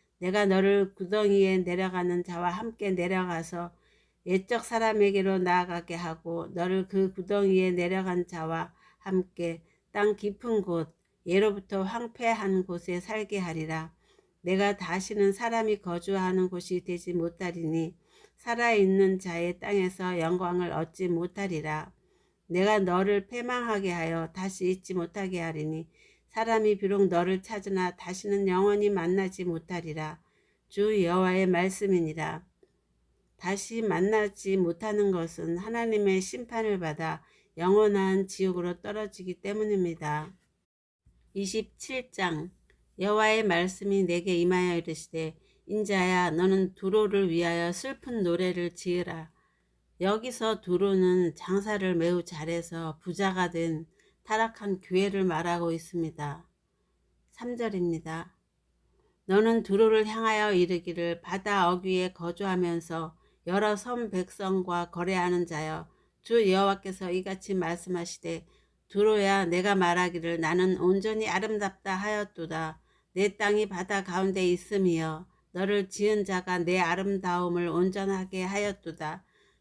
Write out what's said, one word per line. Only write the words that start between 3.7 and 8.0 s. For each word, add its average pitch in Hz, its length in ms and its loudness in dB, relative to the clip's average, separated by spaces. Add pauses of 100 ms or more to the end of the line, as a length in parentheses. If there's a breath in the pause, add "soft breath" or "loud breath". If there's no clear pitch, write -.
옛적 190 380 0
사람에게로 202 760 2
나아가게 175 560 0
하고 165 540 -6
너를 185 400 -2
그 190 260 0
구덩이에 190 560 2
내려간 180 560 0